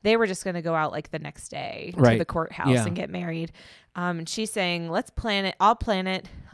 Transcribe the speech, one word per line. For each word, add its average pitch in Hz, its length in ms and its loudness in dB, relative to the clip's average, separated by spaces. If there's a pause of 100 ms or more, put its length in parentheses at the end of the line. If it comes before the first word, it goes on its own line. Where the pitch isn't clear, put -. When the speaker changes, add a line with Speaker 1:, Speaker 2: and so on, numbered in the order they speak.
Speaker 1:
They 220 160 4
were 226 100 4
just 185 160 -4
gonna 175 200 -4
go 165 120 0
out, 156 160 0
like, 151 200 -8
the 156 80 -6
next 147 280 -14
day - 480 -10
to 175 60 4
Speaker 2:
Right. 117 180 8
Speaker 1:
the 101 60 2
courthouse - 420 -4
Speaker 2:
Yeah. 123 180 4
Speaker 1:
and 175 120 -2
get - 120 -4
married. 165 440 -6 (420)
Um, 175 240 -2
and 165 80 -8
she's 220 240 -4
saying, 175 380 0
"Let's 190 220 -2
plan 202 340 0
it. 185 160 -2
I'll 214 140 8
plan 190 320 0
it. 185 200 -4 (260)